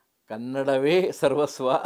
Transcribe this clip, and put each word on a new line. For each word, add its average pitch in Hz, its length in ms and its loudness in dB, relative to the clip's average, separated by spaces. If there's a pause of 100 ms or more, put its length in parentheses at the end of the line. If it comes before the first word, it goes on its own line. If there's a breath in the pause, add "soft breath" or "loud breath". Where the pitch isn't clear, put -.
(280 soft breath)
ಕನ್ನಡವೇ 135 840 0
ಸರ್ವಸ್ವ, 139 600 0 (140)